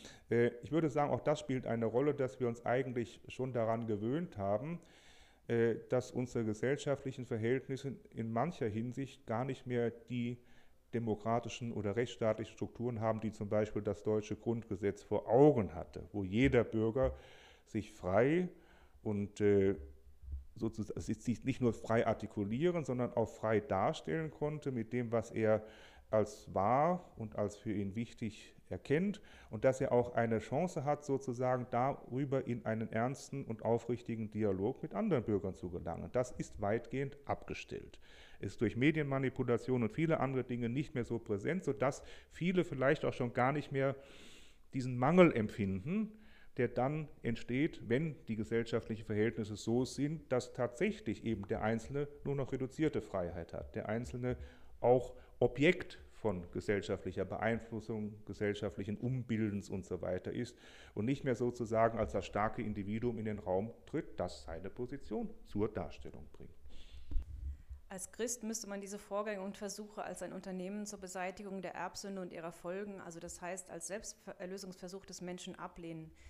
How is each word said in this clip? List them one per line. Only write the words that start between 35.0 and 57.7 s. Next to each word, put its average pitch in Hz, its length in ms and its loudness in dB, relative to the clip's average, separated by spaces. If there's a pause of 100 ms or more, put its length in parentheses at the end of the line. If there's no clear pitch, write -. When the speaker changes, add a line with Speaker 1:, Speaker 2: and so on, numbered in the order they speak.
Speaker 1:
Bürgern 95 320 2
zu 90 140 -8
gelangen. 85 420 -6
Das 127 200 2
ist - 300 -8
weitgehend 113 640 -2
abgestellt. - 720 -6 (400)
Ist - 220 -4
durch 101 140 2
Medienmanipulation 131 1080 2
und 107 80 2
viele 123 280 2
andere 131 240 0
Dinge 120 260 -2
nicht 131 260 -2
mehr 120 100 0
so 117 140 -2
präsent, 143 440 -2
sodass 135 400 0 (280)
viele 180 320 2
vielleicht 135 420 2
auch 127 80 2
schon 123 200 -2
gar 127 180 4
nicht - 200 -2
mehr 135 240 2 (800)
diesen 127 240 -2
Mangel 165 380 10
empfinden, 107 760 0 (460)
der 120 120 2
dann 143 400 0 (120)
entsteht, 123 640 0
wenn 139 280 2 (120)
die 110 80 0
gesellschaftlichen 113 720 -2
Verhältnisse 107 520 2
so 120 260 2
sind, 147 480 -2
dass 127 220 0
tatsächlich - 720 -2
eben 98 220 -2
der 110 140 -2
Einzelne 113 460 0 (160)
nur 139 120 -2
noch 135 180 -4
reduzierte 131 480 0
Freiheit 90 520 -4
hat, - 220 -8
der - 140 -4
Einzelne 123 480 -2 (420)
auch 123 340 6 (260)
Objekt 151 600 4 (260)
von 90 260 -2
gesellschaftlicher 95 720 -2
Beeinflussung, 107 920 -2 (100)